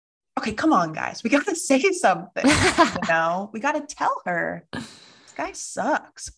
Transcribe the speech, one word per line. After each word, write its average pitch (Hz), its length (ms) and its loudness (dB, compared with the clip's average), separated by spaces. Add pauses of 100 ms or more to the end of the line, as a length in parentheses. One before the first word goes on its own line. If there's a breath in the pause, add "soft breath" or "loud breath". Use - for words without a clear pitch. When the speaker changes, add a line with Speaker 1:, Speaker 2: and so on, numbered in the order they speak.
(400)
Speaker 1:
"Okay, 220 140 -4
come 302 200 2
on, 175 200 2
guys, - 300 -8
we 226 80 -2
gotta 285 240 2
<laughs> - 20 -6
say 269 240 2 (120)
something, 185 540 0
Speaker 2:
<laughs> - 0 -
Speaker 1:
you 302 640 4
know? 170 440 0
We 220 80 -8
gotta 202 260 -2
tell - 380 -4
her 170 480 -4
this - 640 -16
guy 339 160 -6
sucks," - 840 -6